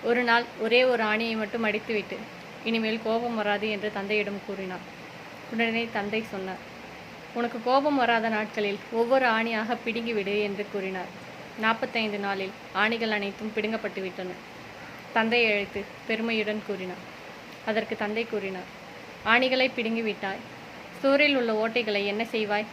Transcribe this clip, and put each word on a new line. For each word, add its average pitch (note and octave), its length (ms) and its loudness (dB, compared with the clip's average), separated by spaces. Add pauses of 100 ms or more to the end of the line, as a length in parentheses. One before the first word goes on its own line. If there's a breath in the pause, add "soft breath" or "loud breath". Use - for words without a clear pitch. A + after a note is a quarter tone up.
ஒரு A#3+ 200 4
நாள் A#3 200 6 (180)
ஒரே A#3 220 6
ஒரு A#3+ 200 4
ஆணியை A3 340 2
மட்டும் A3 260 -2
அடித்துவிட்டு, G#3+ 540 0 (460)
"இனிமேல் A3+ 400 2
கோபம் A3+ 320 0
வராது" G#3 340 2
என்று G#3 240 -2
தந்தையிடம் G3+ 540 0
கூறினார். F#3+ 380 -6 (680)
உடனே A#3 420 0
தந்தை G#3+ 380 0
சொன்னார், F#3+ 300 -6 (720)
"உனக்கு A#3 300 -2
கோபம் C#4 320 4
வராத A#3 340 4
நாட்களில் G#3+ 480 0 (140)
ஒவ்வொரு A#3 340 4
ஆணியாக A3+ 600 2
பிடுங்கிவிடு" G#3+ 560 0
என்று G3+ 300 -2
கூறினார். F#3+ 560 -6 (320)
நாற்பத்தைந்து A3 580 0
நாளில் G3 320 -2 (240)
ஆணிகள் A3 380 2
அனைத்தும் G#3 440 -2
பிடுங்கப்பட்டு G#3+ 460 -2
விட்டன. F#3 280 -6 (840)
தந்தையை A3+ 380 6
அழைத்து G3+ 320 0 (240)
பெருமையுடன் A3 600 0
கூறினார். F#3 360 -6 (600)
அதற்கு A3 300 0
தந்தை G#3+ 300 -2
கூறினார், G3 440 -4 (540)
"ஆணிகளை B3+ 520 4
பிடுங்கிவிட்டாய், A3 680 -2 (580)
சுவரில் C#4 340 8
உள்ள A3+ 320 2
ஓட்டைகளை A3 380 2
என்ன G#3 180 0
செய்வாய்? G#3+ 500 0